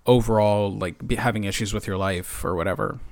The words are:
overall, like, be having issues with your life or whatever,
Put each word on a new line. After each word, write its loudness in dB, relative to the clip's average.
overall, 4
like, -6
be 2
having -2
issues -4
with -4
your -2
life -4
or -2
whatever, -2